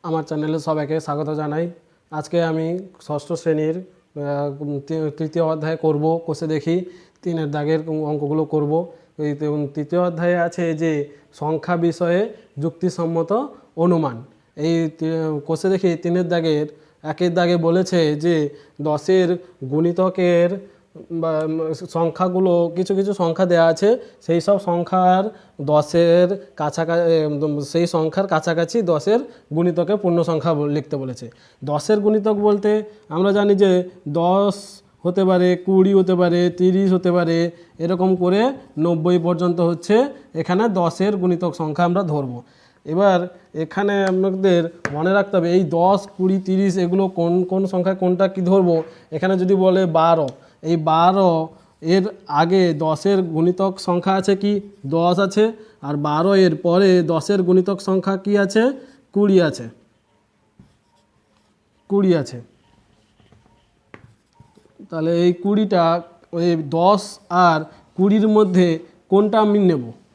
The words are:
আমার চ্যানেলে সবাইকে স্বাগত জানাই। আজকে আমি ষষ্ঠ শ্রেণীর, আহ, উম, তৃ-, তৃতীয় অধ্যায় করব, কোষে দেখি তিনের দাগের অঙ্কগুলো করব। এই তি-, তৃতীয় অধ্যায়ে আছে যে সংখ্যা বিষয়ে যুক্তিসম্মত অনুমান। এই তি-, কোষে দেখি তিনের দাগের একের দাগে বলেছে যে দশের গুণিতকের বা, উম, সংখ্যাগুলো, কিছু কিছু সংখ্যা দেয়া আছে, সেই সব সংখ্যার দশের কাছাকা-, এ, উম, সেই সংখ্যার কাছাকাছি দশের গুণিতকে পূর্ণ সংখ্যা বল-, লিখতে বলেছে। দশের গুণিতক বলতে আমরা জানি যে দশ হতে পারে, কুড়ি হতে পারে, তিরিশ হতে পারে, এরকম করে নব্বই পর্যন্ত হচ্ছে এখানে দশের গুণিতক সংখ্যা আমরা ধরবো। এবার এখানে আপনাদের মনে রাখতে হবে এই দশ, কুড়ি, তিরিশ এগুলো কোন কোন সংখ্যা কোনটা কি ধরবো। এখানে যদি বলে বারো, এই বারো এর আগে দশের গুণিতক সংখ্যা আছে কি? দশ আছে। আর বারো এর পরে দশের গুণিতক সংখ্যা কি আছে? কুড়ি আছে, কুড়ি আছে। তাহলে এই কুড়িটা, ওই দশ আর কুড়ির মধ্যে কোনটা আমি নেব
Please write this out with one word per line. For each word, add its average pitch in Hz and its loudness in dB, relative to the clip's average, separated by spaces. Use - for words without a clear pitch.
আমার 160 -4
চ্যানেলে 156 -6
সবাইকে 156 -4
স্বাগত 151 -6
জানাই। 151 -6
আজকে 156 -6
আমি 160 -2
ষষ্ঠ 147 -8
শ্রেণীর, 160 -2
আহ, 143 -8
উম, 147 -8
তৃ-, 156 -6
তৃতীয় 160 -4
অধ্যায় 160 -4
করব, 151 2
কোষে 160 -6
দেখি 156 -2
তিনের 165 -4
দাগের 151 -2
অঙ্কগুলো 151 -2
করব। 147 -2
এই 151 -4
তি-, 147 -4
তৃতীয় 160 -4
অধ্যায়ে 175 -2
আছে 170 -2
যে 160 -2
সংখ্যা 156 -4
বিষয়ে 170 0
যুক্তিসম্মত 165 -4
অনুমান। 160 0
এই 160 -2
তি-, 160 -6
কোষে 160 -2
দেখি 185 0
তিনের 175 -2
দাগের 160 0
একের 180 -2
দাগে 175 2
বলেছে 170 2
যে 165 0
দশের 156 2
গুণিতকের 175 0
বা, 165 -2
উম, 160 -4
সংখ্যাগুলো, 180 0
কিছু 185 -4
কিছু 196 -2
সংখ্যা 180 0
দেয়া 170 4
আছে, 165 2
সেই 170 0
সব 202 2
সংখ্যার 185 2
দশের 170 4
কাছাকা-, 165 -2
এ, 165 4
উম, 147 -2
সেই 165 -2
সংখ্যার 170 -2
কাছাকাছি 165 -2
দশের 175 0
গুণিতকে 175 0
পূর্ণ 175 0
সংখ্যা 165 -2
বল-, 147 -2
লিখতে 147 -6
বলেছে। 127 -10
দশের 151 0
গুণিতক 214 2
বলতে 208 2
আমরা 180 0
জানি 202 2
যে 196 4
দশ 185 0
হতে 180 0
পারে, 180 4
কুড়ি 190 4
হতে 185 4
পারে, 175 2
তিরিশ 185 2
হতে 180 2
পারে, 170 0
এরকম 180 0
করে 180 2
নব্বই 170 0
পর্যন্ত 175 0
হচ্ছে 170 0
এখানে 180 -2
দশের 185 -2
গুণিতক 180 -2
সংখ্যা 156 -4
আমরা 180 0
ধরবো। 139 -4
এবার 180 2
এখানে 190 -4
আপনাদের 185 2
মনে 156 -2
রাখতে 196 0
হবে 170 2
এই 190 4
দশ, 175 2
কুড়ি, 185 0
তিরিশ 190 0
এগুলো 185 0
কোন 170 -2
কোন 185 -2
সংখ্যা 185 -2
কোনটা 185 0
কি 190 -6
ধরবো। 180 4
এখানে 180 -2
যদি 185 2
বলে 185 4
বারো, 160 2
এই 165 0
বারো 180 4
এর 185 2
আগে 170 2
দশের 190 0
গুণিতক 180 0
সংখ্যা 180 0
আছে 196 0
কি? 202 0
দশ 165 2
আছে। 196 2
আর 143 -6
বারো 151 0
এর 180 4
পরে 185 2
দশের 165 0
গুণিতক 185 2
সংখ্যা 190 -2
কি 202 -4
আছে? 202 2
কুড়ি 196 4
আছে, 143 -2
কুড়ি 196 2
আছে। 131 -4
তাহলে 160 -4
এই 180 4
কুড়িটা, 196 0
ওই 170 0
দশ 185 2
আর 160 4
কুড়ির 202 2
মধ্যে 185 4
কোনটা 208 2
আমি 208 2
নেব 165 2